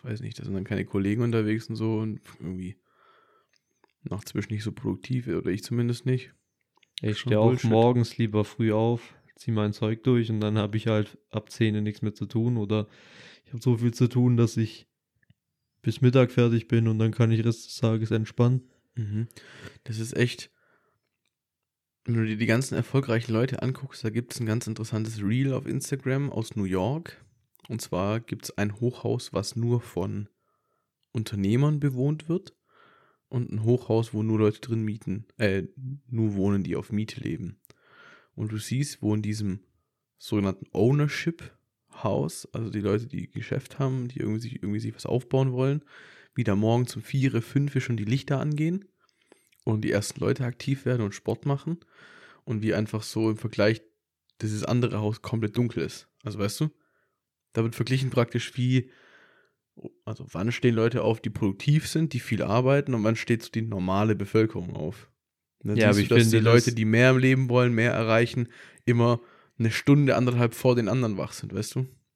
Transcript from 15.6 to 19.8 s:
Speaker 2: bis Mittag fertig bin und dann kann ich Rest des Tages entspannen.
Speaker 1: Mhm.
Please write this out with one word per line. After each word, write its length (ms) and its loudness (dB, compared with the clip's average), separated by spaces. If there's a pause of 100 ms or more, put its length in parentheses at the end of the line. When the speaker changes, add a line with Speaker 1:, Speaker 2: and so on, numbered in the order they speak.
Speaker 2:
bis 180 -2
Mittag 300 6
fertig 360 2
bin 220 4
und 100 0
dann 120 2
kann 200 4
ich 140 2
Rest 220 -2
des 100 -14
Tages 340 0
entspannen. 560 0 (280)
Speaker 1:
Mhm. 320 -4 (580)